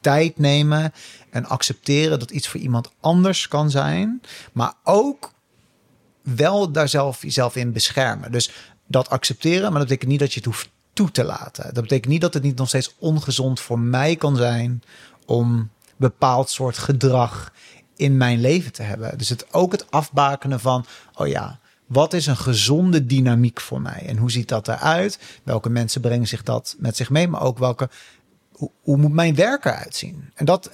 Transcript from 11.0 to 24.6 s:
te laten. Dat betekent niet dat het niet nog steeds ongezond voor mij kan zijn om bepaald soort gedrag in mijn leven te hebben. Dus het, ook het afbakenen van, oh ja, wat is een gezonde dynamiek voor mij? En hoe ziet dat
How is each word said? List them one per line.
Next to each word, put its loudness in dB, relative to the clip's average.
te 0
laten. -10
Dat -2
betekent 0
niet 2
dat 0
het -2
niet 0
nog -2
steeds -2
ongezond -2
voor -4
mij 2
kan 0
zijn 0
om 0
bepaald 2
soort -4
gedrag 2
in 4
mijn 4
leven 2
te -10
hebben. -6
Dus -4
het, -8
ook 2
het -6
afbakenen 0
van, 0
oh -2
ja, -6
wat 2
is 0
een 2
gezonde 2
dynamiek 2
voor -8
mij? -8
En -4
hoe 0
ziet -4
dat -4